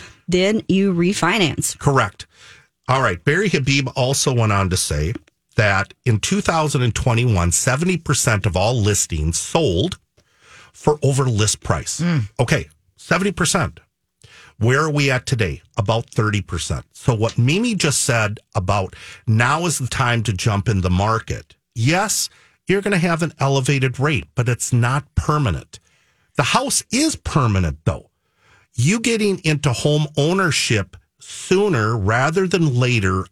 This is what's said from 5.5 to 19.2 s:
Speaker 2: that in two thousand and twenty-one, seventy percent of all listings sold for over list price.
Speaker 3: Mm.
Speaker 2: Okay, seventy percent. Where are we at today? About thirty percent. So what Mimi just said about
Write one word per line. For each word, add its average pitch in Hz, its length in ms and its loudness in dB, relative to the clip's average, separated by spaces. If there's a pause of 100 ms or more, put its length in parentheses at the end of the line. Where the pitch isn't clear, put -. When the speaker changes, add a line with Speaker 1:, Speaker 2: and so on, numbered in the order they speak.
Speaker 2:
that 101 400 0 (100)
in 110 140 2
two 196 220 0
thousand 156 420 0
and 120 120 0
twenty-one, 113 580 2
seventy 165 440 0
percent 123 480 -2
of 87 120 -2
all 107 180 2
listings 90 640 0
sold 143 600 -2 (720)
for 151 280 0
over 135 260 2
list 104 360 0
price. - 380 -4
Speaker 3:
Mm. 156 280 0 (120)
Speaker 2:
Okay, 123 280 0 (280)
seventy 185 360 -2
percent. 156 460 -2 (800)
Where 127 220 2
are 156 100 0
we 143 200 0
at 123 160 -2
today? 101 360 -2 (160)
About 113 320 -2
thirty 107 320 0
percent. 78 500 -6
So - 220 0
what 107 240 -2
Mimi 190 360 2
just 160 280 0
said 110 380 -2 (140)
about 98 400 -2 (320)